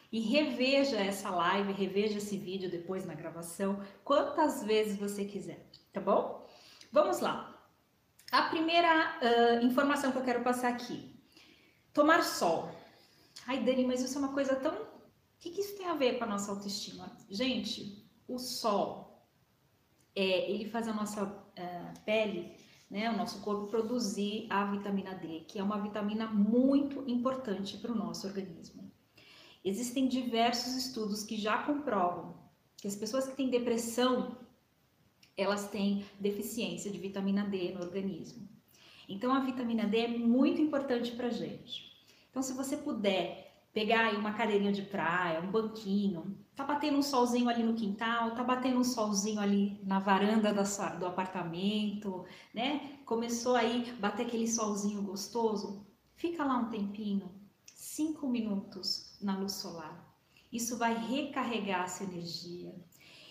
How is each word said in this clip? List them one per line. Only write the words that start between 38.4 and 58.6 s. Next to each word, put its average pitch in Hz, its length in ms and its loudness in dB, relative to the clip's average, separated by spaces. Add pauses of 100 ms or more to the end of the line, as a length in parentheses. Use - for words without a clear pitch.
Então, 202 280 -4
a 277 40 2
vitamina 233 460 0
D 208 140 2
é 233 80 2
muito 233 520 4
importante 262 520 0
pra 247 180 -4
gente. - 640 -8 (380)
Então, 262 100 -2
se 262 120 -4
você 269 220 -4
puder 196 720 0 (260)
pegar 220 340 4
aí 208 100 2
uma 208 180 -2
cadeirinha 202 380 2
de 196 120 0
praia, 170 580 0
um 190 100 -4
banquinho, 202 880 0 (180)
tá 277 80 -6
batendo 294 340 2
um 277 40 6
solzinho 247 480 4
ali 233 120 2
no 226 120 4
quintal, 226 600 0
tá 247 80 -2
batendo 254 380 2
um 254 60 4
solzinho 208 560 0
ali 202 420 2
na 190 160 2
varanda 208 540 4
da 202 100 4
sua, 180 280 -2
do 175 140 -4
apartamento, 190 1200 -2 (300)
né? 277 500 -4
Começou 233 500 0
aí 240 360 2
a - 100 -10
bater 240 260 0
aquele 226 220 0
solzinho 208 540 0
gostoso, 202 840 -2 (280)
fica 330 320 -2
lá 262 120 2
um 226 120 0
tempinho, 202 600 -4 (360)
cinco - 640 -4
minutos - 920 -4